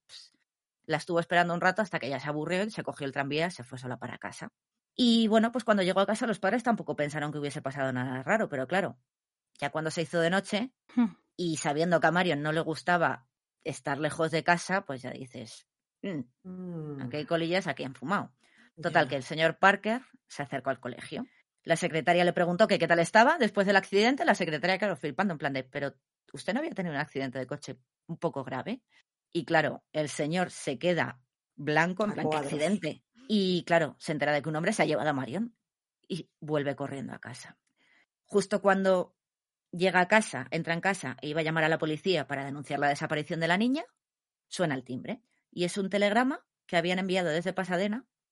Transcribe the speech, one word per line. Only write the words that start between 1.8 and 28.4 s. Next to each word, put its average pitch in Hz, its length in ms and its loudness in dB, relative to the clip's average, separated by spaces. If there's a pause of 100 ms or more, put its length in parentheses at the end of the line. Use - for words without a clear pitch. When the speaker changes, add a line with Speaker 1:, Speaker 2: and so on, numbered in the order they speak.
Speaker 1:
hasta 170 180 -4
que 123 100 -6
ya 131 100 -4
se 143 80 -6
aburrió 165 360 -2
y 214 60 -4
se 165 140 -8
cogió 139 220 -6
el 135 60 -4
tranvía 143 360 -2
y - 40 -4
se 120 120 -14
fue 127 140 -12
sola 123 200 -8
para 113 200 -10
casa. - 320 -12 (460)
Y 226 320 4
bueno, 220 240 4
pues 254 120 -4
cuando 208 200 4
llegó 185 160 2
a 196 60 4
casa 220 200 -2
los 214 140 -2
padres 214 240 0
tampoco 175 320 -2
pensaron 147 360 -2
que 151 60 -6
hubiese 143 240 -6
pasado 135 300 -2
nada 127 300 -4
raro, 190 260 0
pero 131 200 -4
claro, 175 300 0 (640)
ya 143 100 -4
cuando 156 220 -4
se 170 100 -2
hizo 170 180 0
de 165 100 4
noche 202 420 -2 (220)
Speaker 2:
Hmm. 226 180 4 (240)
Speaker 1:
y 165 220 -2
sabiendo 160 420 2
que 170 80 4
a - 40 6
Marion 165 300 2
no 156 100 -2
le 160 80 0
gustaba 160 680 0 (360)
estar 139 340 -6
lejos 156 320 -2
de 156 140 -2
casa, 180 400 0
pues 131 180 -10
ya 127 80 -10
dices, 127 580 -16 (340)
"Mm, 180 180 -6 (240)
Speaker 3:
Mm. 170 580 -10
Speaker 1:
aquí 135 160 -8
hay 147 80 -6
colillas, 170 400 0
aquí 147 180 -6
han 131 100 -10
fumado". - 400 -4 (460)
Total, 160 260 4
Speaker 3:
Ya. - 20 -10
Speaker 1:
que 143 80 -2
el 131 80 -4
señor 160 340 0
Parker 202 440 2 (260)
se - 140 -10
acercó 135 280 -4
al 131 100 -6
colegio. - 500 -10 (340)
La 160 120 2
secretaria 175 480 2
le 175 80 4
preguntó 180 360 4
que 196 100 2
qué 165 100 2
tal 170 120 6
estaba 240 380 6
después 202 280 2
del 202 100 4
accidente. 214 480 2
La 254 100 4
secretaria, 175 440 0
claro, 196 180 -2
flipando, 170 380 -2
en 143 40 -8
plan 147 140 -2
de, 131 120 -4
"Pero 139 300 -6 (380)
usted 180 220 -4
no 262 60 0
había 320 120 -6
tenido 175 220 -4
un 139 60 -2
accidente 135 380 -6
de 127 80 -6
coche 139 320 -10 (300)
un 170 100 -10
poco 143 260 -4